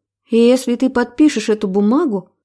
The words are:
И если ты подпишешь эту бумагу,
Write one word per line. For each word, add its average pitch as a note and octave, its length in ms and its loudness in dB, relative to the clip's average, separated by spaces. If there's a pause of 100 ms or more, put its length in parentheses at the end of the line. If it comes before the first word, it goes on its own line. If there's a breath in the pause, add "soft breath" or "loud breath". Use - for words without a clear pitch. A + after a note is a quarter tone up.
(300)
И A3+ 60 0
если A#3+ 400 2
ты C4 120 0
подпишешь A#3+ 600 -2
эту G#3+ 180 -2
бумагу, G#3 640 -2 (140)